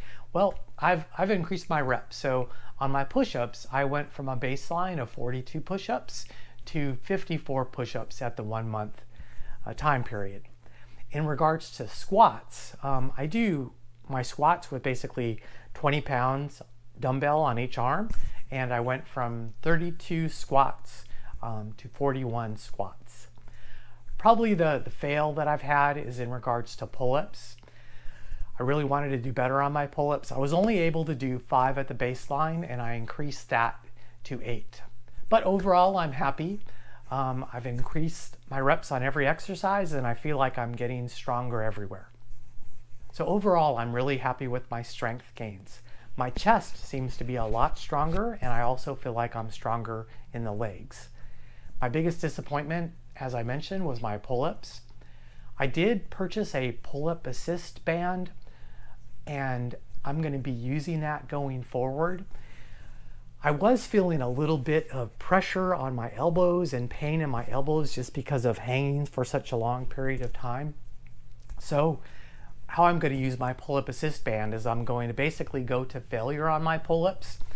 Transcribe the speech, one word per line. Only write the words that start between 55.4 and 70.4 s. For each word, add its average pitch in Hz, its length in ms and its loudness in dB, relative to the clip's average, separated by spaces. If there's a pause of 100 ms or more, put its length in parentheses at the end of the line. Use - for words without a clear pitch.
I 139 100 2
did 190 420 2
purchase 190 440 -2
a 127 300 -2
pull-up 160 420 0
assist - 600 -4
band, 180 460 0 (920)
and 131 500 -2 (280)
I'm 151 180 2
gonna 147 160 0
be 131 140 -2
using 143 480 -2
that 151 300 -4
going 135 340 -2
forward. 156 640 0 (1160)
I 151 100 2
was 214 360 4
feeling 180 340 4
a 123 80 0
little 151 280 2
bit 151 340 0
of 123 260 -4
pressure 185 560 2
on 135 220 -2
my 117 180 -4
elbows 175 600 4
and 123 160 -2
pain 156 320 0
in 147 80 0
my 120 180 0
elbows 143 480 4
just - 180 -4
because 131 300 0
of 117 160 2
hanging 139 460 0
for 131 180 -4
such - 300 -2
a 120 40 0
long 123 280 0
period 135 360 0
of 120 120 0
time. 131 420 -2 (800)